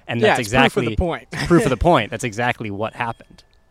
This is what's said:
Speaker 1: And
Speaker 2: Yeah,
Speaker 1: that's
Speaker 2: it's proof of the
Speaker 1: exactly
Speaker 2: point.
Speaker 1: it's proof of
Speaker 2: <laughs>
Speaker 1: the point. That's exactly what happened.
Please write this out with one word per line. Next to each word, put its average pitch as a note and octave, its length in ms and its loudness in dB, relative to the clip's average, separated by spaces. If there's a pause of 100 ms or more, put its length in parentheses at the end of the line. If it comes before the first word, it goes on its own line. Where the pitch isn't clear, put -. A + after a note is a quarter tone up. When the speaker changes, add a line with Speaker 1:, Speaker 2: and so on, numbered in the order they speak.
Speaker 1:
And A#2 140 -4
Speaker 2:
Yeah, A2 140 4
Speaker 1:
that's B2 60 -2
Speaker 2:
it's G#2 100 -6
proof C3 260 2
of C3 80 0
the A2+ 60 -2
Speaker 1:
exactly G#2+ 60 -6
Speaker 2:
point. D#3+ 340 -4
Speaker 1:
it's D3 160 -6
proof E3+ 160 6
of - 60 0
Speaker 2:
<laughs> - 20 2
Speaker 1:
the A#2+ 60 0
point. D3 340 2
That's A2+ 140 -6
exactly A#2 440 -4
what G2+ 240 -6
happened. - 500 -10 (260)